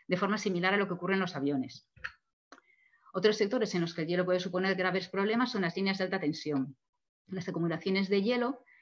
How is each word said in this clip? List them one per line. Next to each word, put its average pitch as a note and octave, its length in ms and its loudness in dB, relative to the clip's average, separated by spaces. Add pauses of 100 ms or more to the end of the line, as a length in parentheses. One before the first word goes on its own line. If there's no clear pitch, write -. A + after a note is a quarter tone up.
de F3+ 100 0
forma G3+ 220 0
similar F#3+ 340 0
a G3+ 40 2
lo G3+ 100 2
que F#3 60 -6
ocurre F3 200 -2
en G3 60 4
los F3 160 -2
aviones. C3+ 520 -2 (1300)
Otros G#3 240 4
sectores G#3+ 380 0
en F3 60 2
los E3 120 -2
que - 80 -4
el D#3 60 -2
hielo F3+ 180 2
puede F3+ 140 2
suponer F#3 360 0
graves F3+ 340 -2
problemas A3 420 0
son G3+ 100 -2
las E3+ 140 0
líneas G3 240 0
de F#3 60 0
alta F#3 140 -2
tensión. C#3+ 560 -2 (520)
Las F#3+ 200 -6
acumulaciones E3+ 600 0
de G3 140 4
hielo B3 400 0 (180)